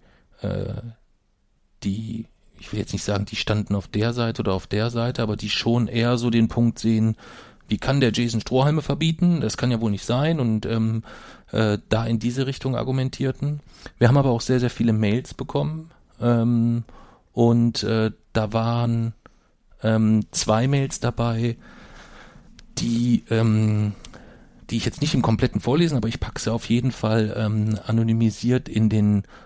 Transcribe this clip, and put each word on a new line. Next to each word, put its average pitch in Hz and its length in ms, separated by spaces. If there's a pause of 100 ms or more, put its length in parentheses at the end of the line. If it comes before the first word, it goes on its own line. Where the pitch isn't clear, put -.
(400)
äh, 95 340 (1080)
die, 110 440 (320)
ich - 140
will 107 80
jetzt - 120
nicht 98 120
sagen, 101 220
die - 100
standen 107 380
auf 98 140
der 110 240
Seite 117 300
oder 98 100
auf 95 140
der 110 240
Seite, 120 320
aber 107 140
die 104 140
schon 120 380
eher 120 280
so 117 140
den 113 180
Punkt 117 300
sehen, 113 380 (520)
wie 104 100
kann 135 220
der 120 120
Jason 117 280
Strohhalme 143 420
verbieten? 165 580
Das 110 160
kann 127 140
ja 113 100
wohl 113 100
nicht 98 140
sein 147 360
und, 110 260
ähm, 113 360 (500)
äh, 107 260 (100)
da 113 180
in 113 120
diese 120 280
Richtung 135 300
argumentierten. 131 840 (380)
Wir 120 100
haben 135 80
aber 139 140
auch 117 100
sehr, 127 200
sehr 123 100
viele 117 220
Mails 107 420
bekommen, 156 560 (300)
ähm, 117 640 (480)
und, 117 500
äh, 110 300 (200)
da 107 200
waren, 117 600 (680)
ähm, 110 480
zwei 110 380
Mails 135 320
dabei, 117 580 (1200)
die, 117 500
ähm, 107 640 (760)
die 120 80
ich 98 60
jetzt - 160
nicht 156 140
im 127 80
kompletten 113 380
vorlesen, 151 380
aber 110 100
ich 113 100
packe - 220
sie 110 120
auf 117 160
jeden 123 240
Fall, 110 440
ähm, 107 480
anonymisiert 113 840
in 107 200
den 104 360 (220)